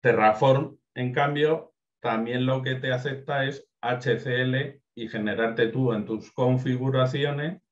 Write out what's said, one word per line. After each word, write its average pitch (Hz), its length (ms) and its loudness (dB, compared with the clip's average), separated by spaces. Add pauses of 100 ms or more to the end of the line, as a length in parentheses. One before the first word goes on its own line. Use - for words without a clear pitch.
Terraform, 120 720 4 (180)
en 127 180 -4
cambio, 147 600 0 (280)
también 117 440 -2
lo 131 180 0
que 131 120 -2
te 131 180 -4
acepta 135 540 -4
es - 220 -8 (120)
H 123 400 -2
C 127 220 -2
L 127 400 -2 (120)
y 113 140 -10
generarte 113 600 -2
tú 127 240 0
en 104 140 -2
tus 110 260 -8
configuraciones 131 1400 0